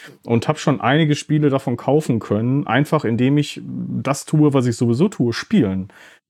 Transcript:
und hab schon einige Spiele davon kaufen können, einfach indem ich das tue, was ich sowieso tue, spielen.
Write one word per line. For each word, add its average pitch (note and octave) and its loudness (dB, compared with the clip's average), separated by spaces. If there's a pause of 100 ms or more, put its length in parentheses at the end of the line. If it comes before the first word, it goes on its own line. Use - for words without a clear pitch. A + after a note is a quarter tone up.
(260)
und A#2 0
hab D#3 0
schon C#3 0
einige D3 2
Spiele D3+ 0
davon C3 -2
kaufen C3+ 0
können, A#2+ -2
einfach C#3+ 0
indem B2 2
ich - -4
das B2+ -6
tue, D3+ 2
was B2+ 2
ich A#2 -2
sowieso C3 2
tue, A#2+ -2
spielen. G2 -2 (400)